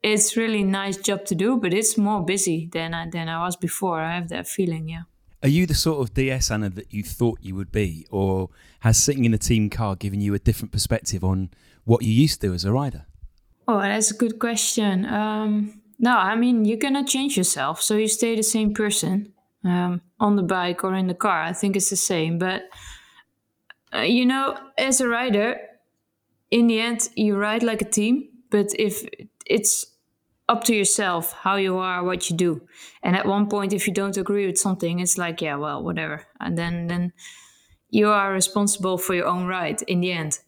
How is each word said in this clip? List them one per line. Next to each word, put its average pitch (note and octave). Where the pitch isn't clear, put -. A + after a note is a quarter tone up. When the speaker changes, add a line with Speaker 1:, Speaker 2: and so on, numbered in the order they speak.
Speaker 1:
it's G#3+
really A3
nice G3
job G3
to F#3+
do, G#3+
but F#3
it's A3
more G#3
busy E3+
than E3
I, E3
than E3
I E3
was F3+
before. E3+
I E3
have F3
that E3+
feeling, D#3+
yeah. E3
Speaker 2:
Are C#3
you E3+
the D#3+
sort D#3
of A#2
D C3+
S, C3
Anna, G#2+
that F#2
you G#2
thought -
you F#2+
would F#2+
be, F2
or F#2+
has A2+
sitting C#3
in A2+
a G#2+
team G#2+
car G#2
given G2+
you G2+
a G2
different -
perspective G#2
on F#2+
what A#2
you A2
used C#3
to G2+
do F2+
as F2
a G2
rider? C3+
Speaker 1:
Oh, G#3
that's G#3
a -
good A3+
question. G#3+
Um, G#3+
no, A#3+
I G3+
mean, A#3+
you G#3+
cannot C4+
change C#4
yourself, D#3+
so G#3+
you G#3+
stay A3+
the G#3+
same G#3+
person, G#3
um, F3+
on G#3
the G3
bike F3+
or F#3+
in F#3+
the F3+
car. F3+
I E3
think G3
it's F#3+
the G3
same, E3+
but, F#3
uh, -
you A#3+
know, C4+
as C4
a B3+
rider, A#3
in A#3
the A3+
end, A#3
you G#3
ride G#3+
like A3
a -
team, G#3+
but G3+
if -
it's -
up A#3
to A#3
yourself F#3+
how G3
you F#3+
are, F#3
what F3+
you E3+
do. E3+
And F3+
at G3+
one G3+
point, G3+
if G3+
you F#3+
don't G3
agree G3+
with F3+
something, F3+
it's F3+
like, E3+
"Yeah, D3+
well, D3
whatever." D#3+
And E3+
then, E3+
then F3
you G#3
are G3
responsible F#3+
for F3+
your F3
own F3+
ride F3
in F3
the F3+
end. D#3+